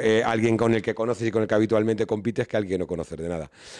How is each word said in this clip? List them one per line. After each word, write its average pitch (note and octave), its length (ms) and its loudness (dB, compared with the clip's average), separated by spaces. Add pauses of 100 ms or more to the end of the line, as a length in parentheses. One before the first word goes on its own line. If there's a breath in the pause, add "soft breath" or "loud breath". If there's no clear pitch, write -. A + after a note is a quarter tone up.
eh, A2 220 4
alguien A2+ 320 2
con A2+ 160 4
el A2 80 2
que A2 120 -4
conoces A2+ 320 -2
y A2+ 60 0
con A2 120 2
el G#2+ 40 -2
que A2 80 0
habitualmente A2 500 2
compites A2 440 -4
que A2+ 80 -2
alguien G2 160 -2
que F#2 60 -2
no F2 80 -4
conoces E2 300 -6
de E2 120 -8
nada. D#2+ 200 -6 (300 loud breath)